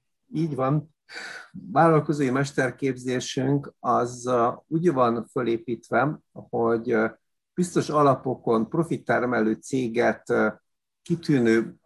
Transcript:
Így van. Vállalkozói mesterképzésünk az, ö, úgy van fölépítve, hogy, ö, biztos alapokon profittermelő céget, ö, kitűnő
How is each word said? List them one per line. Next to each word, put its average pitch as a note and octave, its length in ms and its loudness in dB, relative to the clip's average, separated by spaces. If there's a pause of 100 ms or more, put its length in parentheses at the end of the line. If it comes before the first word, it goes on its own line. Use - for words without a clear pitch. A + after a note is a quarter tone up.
(320)
Így D#3 220 -4
van. C3+ 400 -2 (800)
Vállalkozói D3 580 4
mesterképzésünk C3 1500 -2
az, A#2+ 460 -2
ö, A#2+ 220 2 (180)
úgy E3 260 0
van A#2 340 0
fölépítve, A#2+ 920 -2 (140)
hogy, A#2 580 -2
ö, A2+ 160 2 (480)
biztos F3 340 -2
alapokon C3 800 0
profittermelő A#2+ 840 0
céget, A#2+ 800 -2
ö, A2+ 180 2 (540)
kitűnő A#2+ 720 2 (120)